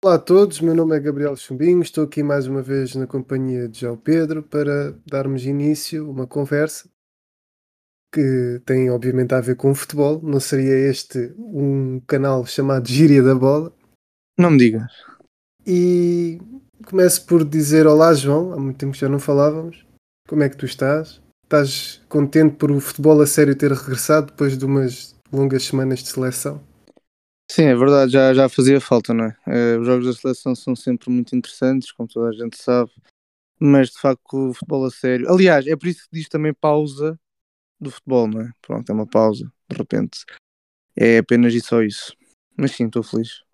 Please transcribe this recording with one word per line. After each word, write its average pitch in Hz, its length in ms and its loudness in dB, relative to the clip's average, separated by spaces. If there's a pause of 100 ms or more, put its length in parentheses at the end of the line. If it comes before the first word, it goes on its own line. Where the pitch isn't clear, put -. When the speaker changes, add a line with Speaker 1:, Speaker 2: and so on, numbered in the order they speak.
(160)
Speaker 1:
a - 20 2
todos, 180 440 2
meu 165 120 0
nome 160 220 0
é 147 40 -2
Gabriel 143 360 -4
Chumbinho, 170 460 0
estou 160 220 -4
aqui 147 180 -6
mais 143 240 -2
uma 135 160 -6
vez 131 320 -6
na 131 120 -6
companhia 131 640 -6
de 110 120 -16
João 120 180 -8
Pedro 156 440 -2
para 143 500 -4 (120)
darmos 135 400 -6
início 151 640 -4
a 147 40 -12
uma 131 160 -8
conversa 147 640 -4 (1200)
que 127 540 -2
tem, 127 240 0
obviamente, 127 460 -2
a 127 80 0
ver 123 140 -2
com 139 180 0
futebol, 147 480 -2
não 147 180 -2
seria 135 480 0
este 131 480 -6
um 139 680 -4
canal 135 400 -2
chamado 135 420 -4
Gíria 143 340 6
da 135 120 6
Bola. 139 400 0 (640)
Speaker 2:
Não 175 140 6
me 147 40 6
digas. 113 340 4 (760)
Speaker 1:
E 175 760 0 (460)
começo 185 400 0
por 165 180 4
dizer 156 420 4
olá, 156 280 6
João, 151 400 0
há - 40 -8
muito 135 200 -6
tempo 139 140 -6
que 135 60 -12
já 139 120 -2
não 139 80 -2
falávamos. 151 680 -2 (420)
Como 151 160 0
é 139 60 2
que 135 80 -8
tu - 80 -10
estás? 143 560 -4 (240)
Estás - 640 -2
contente 151 480 2
por 143 140 -2
o 143 100 2
futebol 147 400 2
a 147 60 6
sério 147 280 2
ter 139 160 0
regressado 135 580 -2
depois 135 280 -4
de 131 80 -6
umas 135 500 -4 (160)
longas 135 340 0
semanas 131 340 -2
de - 100 -14
seleção? 131 560 -8 (840)
Speaker 2:
Sim, - 180 0
é 127 100 4
verdade, 135 340 4
já, 131 240 4
já 131 140 4
fazia 135 320 4
falta, 120 340 0
não 113 120 -2
é? 110 100 -10 (100)
Eh, 117 320 0
os 117 80 -2
jogos 123 200 0
da 127 60 -2
seleção 127 400 -6
são 123 220 -6
sempre 123 360 -6
muito 123 260 -4
interessantes, 131 560 -4
como 117 160 -12
toda 117 220 -4
a - 20 -8
gente 113 280 -12
sabe, 123 300 0 (680)
mas 139 300 4
de - 100 -20
facto 135 500 -4
o - 20 -10
futebol 135 320 -6
a 127 60 -4
sério, 127 400 -4
aliás, 175 340 4
é 156 120 -2
por 151 100 -10
isso - 240 -8
que 165 80 -14
diz 156 100 -12
também 151 240 -4
pausa 151 640 -2 (640)
do 147 80 -12
futebol, 127 380 -2
não 110 140 -6
é? 117 100 -10 (100)
Pronto, 113 300 -10
é - 20 -4
uma 107 140 -4
pausa, 110 420 0 (220)
de - 60 -10
repente. - 480 -6 (720)
É 113 220 4
apenas 120 360 2
e 117 60 0
só 117 220 -2
isso. - 340 -8 (400)
Mas 135 160 -2
sim, 120 140 -4
estou 113 180 -6
feliz. - 500 -8